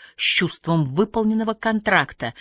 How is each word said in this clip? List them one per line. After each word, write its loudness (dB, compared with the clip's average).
с -10
чувством 0
выполненного 0
контракта. 0